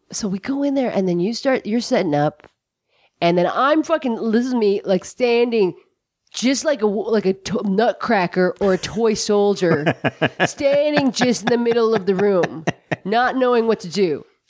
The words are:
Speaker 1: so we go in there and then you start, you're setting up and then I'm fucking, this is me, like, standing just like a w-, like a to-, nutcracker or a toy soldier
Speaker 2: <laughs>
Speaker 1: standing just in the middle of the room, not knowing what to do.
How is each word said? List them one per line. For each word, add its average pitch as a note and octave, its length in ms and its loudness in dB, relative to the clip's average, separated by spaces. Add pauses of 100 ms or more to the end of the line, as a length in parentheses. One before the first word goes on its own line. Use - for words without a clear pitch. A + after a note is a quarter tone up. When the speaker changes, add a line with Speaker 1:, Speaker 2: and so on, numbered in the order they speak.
(120)
Speaker 1:
so - 160 -6
we F#3+ 100 -4
go C#4 240 -6
in C#4+ 140 -2
there B3+ 160 -2
and F#3+ 180 0
then F3 100 0
you G3+ 140 0
start, C4 320 -2
you're G#3+ 160 -2
setting F#3 320 0
up D3 340 -2 (760)
and F3 180 2
then C4 120 2
I'm D4 300 2
fucking, C4 480 -2
this A#3+ 160 2
is B3+ 80 -4
me, G#3 320 0
like, F#3 180 0
standing A#3 720 0 (580)
just C4 340 -2
like C#4+ 140 0
a - 20 -8
w-, G#3+ 300 -2
like G#3 160 2
a F#3+ 60 2
to-, F#3+ 300 -6
nutcracker F#3+ 960 0
or G3 140 2
a F3+ 40 0
toy A3 380 -2
soldier F#3+ 800 0 (260)
Speaker 2:
<laughs> - 240 0
Speaker 1:
standing C#4+ 640 0
just A#3+ 320 0
in B3 60 -2
the A#3+ 100 2
middle A#3 340 2
of G3 140 -2
the G3 80 2
room, F3+ 500 0 (400)
not A#3 320 0
knowing B3 300 2
what G#3+ 140 0
to F3+ 60 -12
do. E3+ 380 -2 (240)